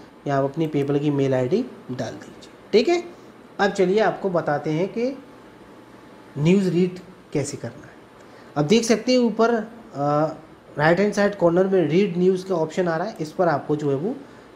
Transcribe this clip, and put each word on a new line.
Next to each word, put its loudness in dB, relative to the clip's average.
यहाँ 0
आप -2
अपनी -2
PayPal 0
की 0
mail 0
आईडी 0
डाल -8
दीजिए। -18
ठीक 4
है, 2
अब 2
चलिए 2
आपको 0
बताते -2
हैं 0
कि -4
news 4
read 0
कैसे -4
करना -14
है। -20
अब 0
देख 4
सकते 0
हैं 4
ऊपर, 2
अ, -2
right 4
hand 2
side 0
corner 2
में 2
read 2
news 2
का -2
option -2
आ 0
रहा -4
है, -12
इस -8
पर 2
आपको 0
जो -2
है 0
वो -4